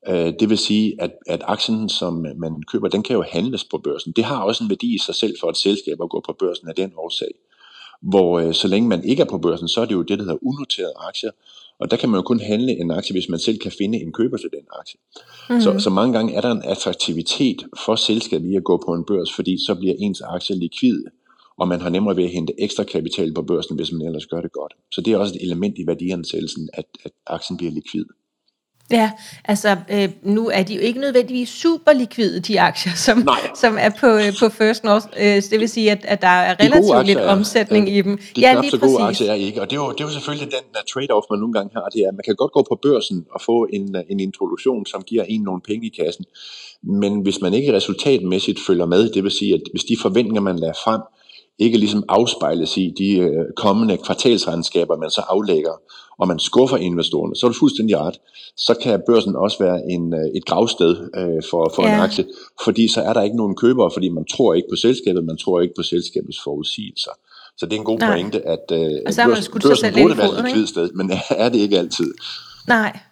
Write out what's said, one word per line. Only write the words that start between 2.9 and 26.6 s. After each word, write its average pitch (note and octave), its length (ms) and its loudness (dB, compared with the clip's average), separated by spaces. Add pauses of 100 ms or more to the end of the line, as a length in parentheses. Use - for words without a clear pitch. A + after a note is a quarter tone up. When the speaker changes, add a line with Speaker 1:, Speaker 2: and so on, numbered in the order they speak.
Speaker 1:
kan B2 140 -2
jo E2+ 160 0
handles G#2 320 -4
på - 140 -8
børsen. D2 340 -6
Det A2+ 120 0
har B2 180 -4
også A#2 220 -2
en G#2+ 60 -4
værdi A#2 240 -2
i F#2+ 120 -2
sig - 80 -6
selv G#2 260 -2
for E2+ 80 -2
et E2 80 -4
selskab G2 460 -2
at F2 80 -6
gå E2 160 -4
på - 120 -8
børsen F2 300 -4
af E2 60 -12
den F#2+ 220 -4
årsag. E2 320 -8 (760)
Hvor, F2+ 380 4
øh, E2 140 0
så G2 140 0
længe G#2+ 200 2
man F2+ 160 0
ikke C3+ 180 2
er - 40 2
på F#2 120 -6
børsen, E2 300 -2
så - 120 -2
er A#2 40 0
det A2 100 -2
jo F2 80 0
det, G2 160 -2
der G#2 60 -8
hedder E2 180 -4
unoterede B2 500 -6 (160)
aktier. G#2+ 220 -8 (500)
Og - 100 -6
der A#2 60 2
kan - 120 -2
man G#2 100 2
jo F#2 40 0
kun A#2 180 0
handle A2 400 0
en E2+ 100 -2
aktie, F#2+ 240 -4
hvis F#2 140 -4
man E2 100 -4
selv A2+ 200 -2
kan - 200 -8
finde G#2 200 -2
en E2 140 -6
køber A#2 240 -2
til - 160 -10
den C#2+ 140 -14 (140)
aktie. - 180 -20 (520)
Speaker 2:
Mhm. A#3+ 100 4
Speaker 1:
Så, G2 180 4
så G2+ 120 0
mange A2 220 2
gange A2 220 0
er G#2 60 0
der B2 100 0
en G#2+ 140 -2
attraktivitet F#2 1000 -2 (220)
for A2 120 2
selskabet F#2 540 -2
i G2 60 0
at F#2 80 -2
gå F2 220 0
på F2 80 -2
en E2+ 100 -4
børs, F#2 280 -2
fordi F#2 240 -2 (100)
så G2+ 80 -2
bliver F#2 240 -2
ens G2 220 -4
aktie F2+ 380 -6
likvid, F2 460 0 (540)
og F2+ 100 0
man F2 120 -2
har F2 100 -4
nemmere F#2+ 260 0
ved F2+ 80 2
at F2 60 -2
hente E2 280 -4
ekstra G#2 260 -4
kapital E2 500 -4
på E2 80 -4
børsen, D#2 340 -4
hvis D#2+ 160 -6
man D#2+ 140 -6
ellers D#2 200 -8
gør E2+ 140 -8
det E2+ 120 -10
godt. D2 200 -12 (200)
Så - 80 -6
det G#2 120 0
er G#2 60 2
også G2 160 -2
et E2+ 80 -10
element F2+ 360 -4
i E2 80 -6
værdiansættelsen, E2 840 -6